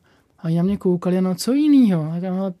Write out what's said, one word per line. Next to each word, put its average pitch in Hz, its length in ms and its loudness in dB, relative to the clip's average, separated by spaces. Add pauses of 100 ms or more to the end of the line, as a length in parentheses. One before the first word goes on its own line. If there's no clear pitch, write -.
(400)
A - 60 -14
oni 165 120 -2
na 170 60 0
mě 196 140 -2
koukali, 180 440 -2
"No 185 140 -2
co 226 180 -4
jinýho?" 247 580 2
A 170 40 -6
říkám, 180 200 -6
"Hele, 190 240 -4